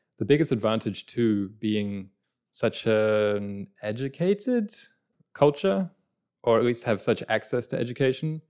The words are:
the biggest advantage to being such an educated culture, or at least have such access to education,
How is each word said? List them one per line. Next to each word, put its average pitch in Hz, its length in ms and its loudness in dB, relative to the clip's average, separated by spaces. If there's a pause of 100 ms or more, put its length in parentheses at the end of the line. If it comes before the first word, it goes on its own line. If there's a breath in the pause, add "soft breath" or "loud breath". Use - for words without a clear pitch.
(180 soft breath)
the 110 60 -4
biggest 147 260 4
advantage 110 560 -2
to 104 440 0 (100)
being 101 480 -4 (440)
such - 340 -4
an 104 840 2 (140)
educated 180 920 -2 (600)
culture, 185 540 2 (540)
or 113 160 4
at 110 60 4
least 120 200 0
have 107 160 0
such 113 280 0
access 117 400 -2
to 131 100 -4
education, 131 720 -2